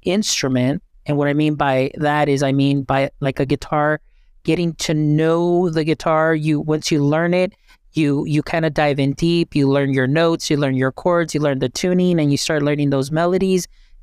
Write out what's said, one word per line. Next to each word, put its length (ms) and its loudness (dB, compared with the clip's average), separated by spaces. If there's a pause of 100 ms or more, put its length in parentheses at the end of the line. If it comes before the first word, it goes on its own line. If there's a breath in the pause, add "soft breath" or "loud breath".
instrument, 800 -2 (240)
and 100 -2
what 120 0
I 40 0
mean 220 0
by 420 0
that 320 0
is, 140 0
I 100 0
mean 300 2
by, 280 -2 (100)
like, 200 -2
a 60 0
guitar, 540 -2 (440)
getting 300 0
to 200 -4
know 760 2
the 140 -2
guitar. 500 2
You, 260 0
once 300 -2
you 120 2
learn 320 2
it, 200 0 (380 soft breath)
you, 340 0
you 160 0
kinda 280 -2
dive 280 0
in 140 0
deep, 420 0
you 160 2
learn 240 2
your 140 2
notes, 420 0
you 60 2
learn 180 -2
your 160 0
chords, 420 -2
you 80 -2
learn 200 0
the 80 -2
tuning, 500 0
and 140 2
you 40 2
start 280 -2
learning 260 0
those 220 -2
melodies, 560 0 (340)